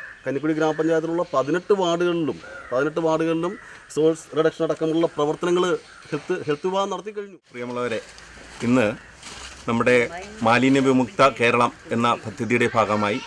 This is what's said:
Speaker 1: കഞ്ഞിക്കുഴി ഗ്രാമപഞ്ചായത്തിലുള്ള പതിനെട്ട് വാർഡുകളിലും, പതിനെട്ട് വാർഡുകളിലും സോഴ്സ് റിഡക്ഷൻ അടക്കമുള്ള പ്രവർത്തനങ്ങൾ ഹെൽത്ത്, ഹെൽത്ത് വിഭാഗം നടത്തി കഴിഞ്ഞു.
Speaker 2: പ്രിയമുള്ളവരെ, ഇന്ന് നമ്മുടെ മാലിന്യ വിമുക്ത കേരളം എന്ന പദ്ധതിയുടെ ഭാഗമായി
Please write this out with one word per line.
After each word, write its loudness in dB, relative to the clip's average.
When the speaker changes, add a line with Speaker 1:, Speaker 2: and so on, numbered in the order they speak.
Speaker 1:
കഞ്ഞിക്കുഴി -2
ഗ്രാമപഞ്ചായത്തിലുള്ള 0
പതിനെട്ട് 0
വാർഡുകളിലും, 0
പതിനെട്ട് 0
വാർഡുകളിലും 0
സോഴ്സ് 2
റിഡക്ഷൻ 0
അടക്കമുള്ള 0
പ്രവർത്തനങ്ങൾ 0
ഹെൽത്ത്, -4
ഹെൽത്ത് -2
വിഭാഗം -2
നടത്തി -10
കഴിഞ്ഞു. -12
Speaker 2:
പ്രിയമുള്ളവരെ, -4
ഇന്ന് 4
നമ്മുടെ 4
മാലിന്യ 4
വിമുക്ത 4
കേരളം 2
എന്ന 2
പദ്ധതിയുടെ 0
ഭാഗമായി 2